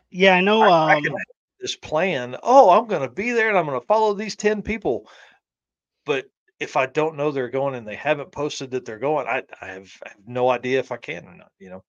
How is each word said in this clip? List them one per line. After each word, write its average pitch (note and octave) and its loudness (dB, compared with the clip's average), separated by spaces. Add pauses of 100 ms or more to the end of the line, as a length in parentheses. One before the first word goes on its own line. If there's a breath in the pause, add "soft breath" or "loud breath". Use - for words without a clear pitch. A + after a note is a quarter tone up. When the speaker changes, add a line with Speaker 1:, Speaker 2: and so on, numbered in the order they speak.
(100)
Speaker 1:
yeah, F#3+ 4
I F3+ 4
know, G#3+ 4
Speaker 2:
I, G#3+ 6
I D#3 4
Speaker 1:
um, D3 -2
Speaker 2:
can D#3+ -4
have - -10 (340)
this B2 -10
plan, D3+ -4
"Oh, B3 8
I'm A3 6
gonna C#3+ -2
be A3 -6
there A3 2
and G3+ 2
I'm D#3+ 0
gonna C3 -4
follow G#3+ 2
these G3+ -8
ten G#3+ 0
people." G3 -6 (1000 loud breath)
But C#3 -4 (300)
if C3+ -8
I C3 2
don't D#3 -4
know D3 -4
they're C3 -4
going C3+ -4
and A#2 -12
they G#2 -12
haven't D3 -4
posted C#3+ -8
that B2 -6
they're A2 -14
going, C3+ -4
I, B2+ -4 (180)
I F#2+ -14
have, F#2+ -16 (140)
I - -18
have - -20
no B2+ 0
idea B2 -2
if C3 -6
I A#2 -8
can E3 -14
or F2+ -20
not, - -20
you F#2 -20
know? F#2+ -18